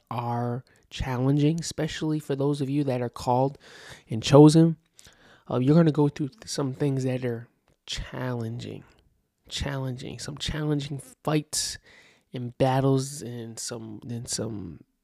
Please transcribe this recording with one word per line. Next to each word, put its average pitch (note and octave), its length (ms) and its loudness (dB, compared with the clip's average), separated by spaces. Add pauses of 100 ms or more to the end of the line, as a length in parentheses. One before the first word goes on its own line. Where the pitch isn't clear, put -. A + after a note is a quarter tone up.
are A#2+ 540 -4 (260)
challenging, C#3+ 680 0
especially D#3 580 -4
for D3 180 -4
those C#3 260 0
of C3 100 -2
you D3 140 0
that B2+ 140 0
are A#2+ 120 -4
called C3 480 0 (500)
and A2+ 140 -4
chosen. D#3 540 10 (680)
Uh, B2 120 -2
you're C#3 160 4
gonna E3 160 6
go D3 180 2
through C#3+ 200 -6
th-, - 180 -18
some C3+ 260 -4
things C3+ 300 -2
that B2+ 200 -4
are A#2+ 240 -6 (380)
challenging, A#2 1000 -8 (640)
challenging, C3 680 -8
some - 180 -12
challenging D3 640 -4 (240)
fights - 540 -4 (560)
and B2 240 -10
battles C3+ 640 2
and A2+ 380 -12
some, A2+ 400 -10 (100)
and A#2+ 180 -8
some G2+ 520 -8 (240)